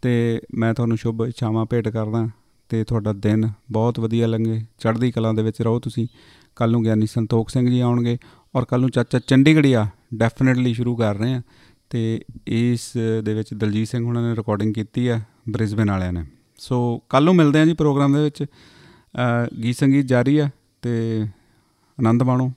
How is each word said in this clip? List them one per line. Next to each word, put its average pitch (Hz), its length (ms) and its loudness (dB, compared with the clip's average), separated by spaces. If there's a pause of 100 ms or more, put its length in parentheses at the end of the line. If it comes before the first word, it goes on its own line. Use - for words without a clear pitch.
ਤੇ 117 400 0 (120)
ਮੈਂ 113 200 0
ਤੁਹਾਨੂੰ 117 240 0
ਸ਼ੁਭ 113 300 -2
ਇੱਛਾਵਾਂ 113 380 -2
ਭੇਟ 113 240 -2
ਕਰਦਾ 110 400 -2 (400)
ਤੇ 113 140 -2
ਤੁਹਾਡਾ 110 300 -2
ਦਿਨ 107 360 0 (220)
ਬਹੁਤ 117 280 0
ਵਧੀਆ 117 280 0
ਲੰਘੇ, 113 340 -2 (180)
ਚੜ੍ਹਦੀ 113 320 0
ਕਲਾ 113 220 0
ਦੇ 110 100 0
ਵਿੱਚ 110 180 -2
ਰਹੋ 117 180 0
ਤੁਸੀਂ। 117 280 -6 (480)
ਕੱਲ੍ਹ 117 160 0
ਨੂੰ 117 120 2
ਗਿਆਨੀ 110 240 2
ਸੰਤੋਖ 113 420 -2
ਸਿੰਘ 123 200 0
ਜੀ 123 100 2
ਆਉਣਗੇ 120 380 0 (380)
ਔਰ 123 100 0
ਕੱਲ੍ਹ 123 160 0
ਨੂੰ 131 80 2
ਚਾਚਾ 123 300 0
ਚੰਡੀਗੜ੍ਹੀਆ 135 680 4 (360)
definitely 123 500 0
ਸ਼ੁਰੂ 120 220 -4
ਕਰ 110 200 0
ਰਹੇ 117 180 -2
ਹਾਂ 127 80 -6 (480)
ਤੇ 113 320 -2 (260)
ਇਸ 117 460 0 (300)
ਦੇ 107 100 -2
ਵਿੱਚ 107 200 -4
ਦਲਜੀਤ 107 340 -2
ਸਿੰਘ 117 180 -4
ਹੁਣਾਂ 117 240 -2
ਨੇ 117 60 -2
ਰਿਕਾਰਡਿੰਗ 107 380 -2
ਕੀਤੀ 110 340 -4
ਆ 117 120 0 (300)
ਬ੍ਰਿਸਬੇਨ 104 420 0
ਵਾਲਿਆਂ 92 220 -2
ਨੇ। 85 120 -6 (320)
ਸੋ 120 520 -4
ਕੱਲ੍ਹ 135 160 4
ਨੂੰ 165 100 6
ਮਿਲਦੇ 151 240 6
ਹਾਂ 156 60 4
ਜੀ 170 80 2
ਪ੍ਰੋਗਰਾਮ 143 400 2
ਦੇ 147 100 2
ਵਿੱਚ। 147 220 -4
ਅ, - 1160 -6
ਗੀਤ 120 120 -2
ਸੰਗੀਤ 139 300 2
ਜਾਰੀ 127 320 2
ਆ 147 120 0 (320)
ਤੇ 113 400 -4 (760)
ਆਨੰਦ 120 240 4
ਮਾਣੋ 127 340 0